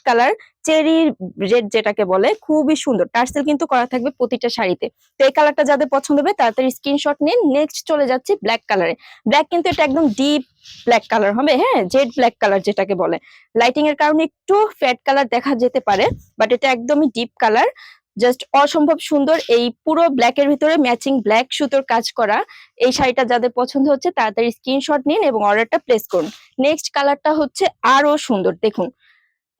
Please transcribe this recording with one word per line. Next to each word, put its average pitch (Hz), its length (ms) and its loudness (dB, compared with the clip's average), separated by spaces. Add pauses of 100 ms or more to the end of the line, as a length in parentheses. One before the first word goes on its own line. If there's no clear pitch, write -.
কালার, 247 260 2 (340)
চেরি 311 320 2 (520)
রেড 233 140 2 (100)
যেটাকে 214 380 -2
বলে, 196 160 2 (180)
খুবই 302 380 0
সুন্দর। 220 300 0
টার্সেল 254 340 -2
কিন্তু 294 240 -2
করা 247 200 0
থাকবে 254 260 -4
প্রতিটা 240 380 -4
শাড়িতে। 185 300 -4 (300)
তো - 120 -20
এই - 80 2
কালারটা 302 340 2
যাদের 285 240 2
পছন্দ 285 260 0
হবে 320 200 0
তাড়াতাড়ি 254 360 0
স্ক্রিনশট 285 500 -2
নিন। 453 120 0 (180)
নেক্সট 302 240 -2 (100)
চলে 294 200 2
যাচ্ছি 254 220 -2 (120)
ব্ল্যাক 226 260 -2
কালারে। 175 240 0 (340)
ব্ল্যাক 294 240 2
কিন্তু 349 200 -2
এটা - 160 0
একদম 311 160 0 (140)
ডিপ 285 240 0 (440)
ব্ল্যাক 233 260 2
কালার 214 260 0
হবে, 285 220 2
হ্যাঁ 440 200 2 (120)
জেড 262 160 2 (100)
ব্ল্যাক 240 240 2
কালার 196 240 2
যেটাকে 202 360 -2
বলে। 165 140 -2 (440)
লাইটিং 254 300 2
এর 285 120 -4
কারণে 302 260 2
একটু - 280 -2 (220)
ফ্যাড 247 280 -2
কালার 277 280 2
দেখা 247 180 -2 (100)
যেতে 247 260 0
পারে, 202 160 2 (340)
but 220 180 0
এটা 262 100 -2 (100)
একদমই 285 400 0
ডিপ 226 160 -6 (100)
কালার, 233 260 2 (540)
just 247 180 0 (220)
অসম্ভব 302 360 2 (120)
সুন্দর। 302 260 2 (200)
এই 240 80 2 (200)
পুরো 320 180 2 (140)
ব্ল্যাক 247 240 0
এর 285 120 2
ভিতরে 302 220 2 (120)
ম্যাচিং 240 260 -2 (140)
ব্ল্যাক 220 200 2 (120)
সুতোর 269 240 0 (100)
কাজ 233 120 0 (140)
করা। 220 200 0 (460)
এই 254 120 2
শাড়িটা 262 260 0 (100)
যাদের 240 260 0
পছন্দ 254 340 0
হচ্ছে 277 160 -2 (100)
তাড়াতাড়ি 226 380 0
স্ক্রিনশট 269 520 -2
নিন 339 120 0 (100)
এবং 220 180 -2
অর্ডারটা 226 380 0
প্লেস 226 160 0 (100)
করুন। 170 160 -2 (360)
নেক্সট 302 220 0 (100)
কালারটা 285 340 0 (100)
হচ্ছে 294 240 -2 (300)
আরো 285 180 2 (140)
সুন্দর, 185 280 -2 (120)
দেখুন 214 220 -4 (720)